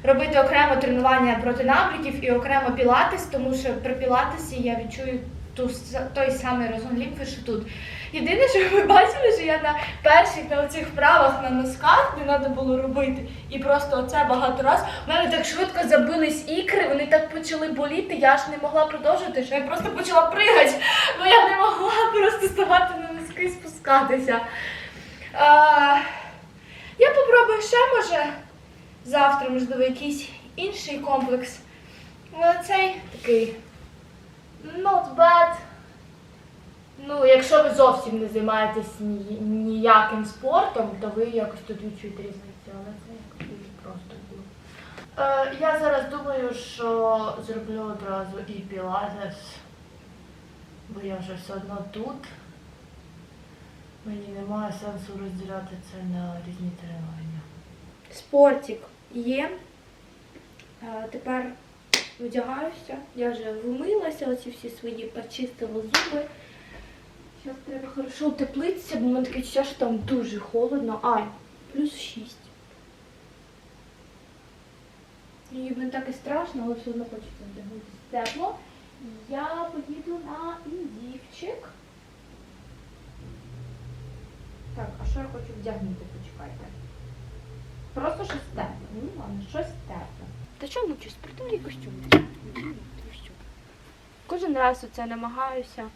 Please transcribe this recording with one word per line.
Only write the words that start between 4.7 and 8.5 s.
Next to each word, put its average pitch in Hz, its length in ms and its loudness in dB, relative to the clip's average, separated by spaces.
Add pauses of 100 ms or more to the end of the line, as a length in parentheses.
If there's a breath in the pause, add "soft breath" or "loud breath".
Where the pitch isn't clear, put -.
відчую 254 440 -8 (400)
ту 247 100 -2
с-, - 440 -8
той 269 180 2
самий 247 400 -2
розгон 233 260 -6
лімфи, 269 280 -6
що - 160 -10
тут. 214 260 -6 (460 loud breath)
Єдине, 381 340 2
що 381 280 4